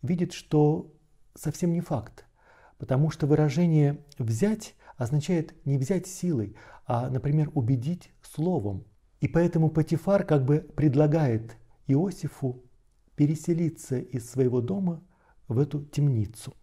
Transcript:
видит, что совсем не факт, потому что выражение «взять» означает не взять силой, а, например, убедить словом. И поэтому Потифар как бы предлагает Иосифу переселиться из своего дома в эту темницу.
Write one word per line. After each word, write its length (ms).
видит, 320
что 600
совсем 360
не 80
факт, 460
потому 340
что 160
выражение 760
«взять» 580
означает 580
не 120
взять 300
силой, 500
а, 240
например, 440
убедить 580
словом. 600
И 80
поэтому 400
Потифар 560
как 180
бы 160
предлагает 960
Иосифу 720
переселиться 840
из 320
своего 300
дома 420
в 120
эту 260
темницу. 760